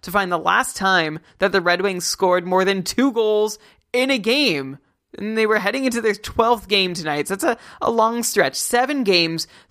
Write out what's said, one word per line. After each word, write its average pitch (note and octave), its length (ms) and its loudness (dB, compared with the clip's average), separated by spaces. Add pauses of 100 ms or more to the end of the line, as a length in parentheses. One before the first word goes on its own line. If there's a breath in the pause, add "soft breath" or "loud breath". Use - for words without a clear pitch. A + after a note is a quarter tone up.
to - 80 -14
find F#3+ 220 0
the E3+ 60 -2
last F3 360 0
time E3+ 440 0 (200 soft breath)
that F#3+ 140 0
the G3 80 4
Red F3 220 2
Wings F#3 240 -2
scored F3+ 400 0
more F#3 180 2
than F#3+ 180 0
two B3+ 300 0
goals G#3+ 460 0 (340 soft breath)
in B3+ 180 0
a C4+ 80 2
game. F3+ 600 -2 (400)
And A3 180 -6
they A3 100 2
were G#3+ 120 2
heading G#3+ 260 -2
into A#3+ 160 0
their A3 140 0
twelfth A3+ 520 0
game F#3+ 280 0
tonight. D3+ 340 -4
So G3 80 -2
that's G3 80 -6
a, A#3+ 140 0 (280 loud breath)
a - 40 2
long A3+ 320 0
stretch. E3+ 320 0
Seven C4 500 -2
games, E3+ 420 0 (240 soft breath)